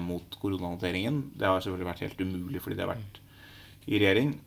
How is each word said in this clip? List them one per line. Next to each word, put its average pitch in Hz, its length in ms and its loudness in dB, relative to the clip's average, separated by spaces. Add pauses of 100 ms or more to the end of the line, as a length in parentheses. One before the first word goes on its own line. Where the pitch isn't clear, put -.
mot 87 360 -6
koronahåndteringen. 92 960 -2
Det 101 140 2
har 95 100 6
selvfølgelig 90 300 -4
vært 87 160 -6
helt - 160 -6
umulig 92 400 -4
fordi 101 160 -6
de 92 80 -2
har 92 80 -2
vært 104 260 -10 (680)
i 104 100 2
regjering. 110 480 6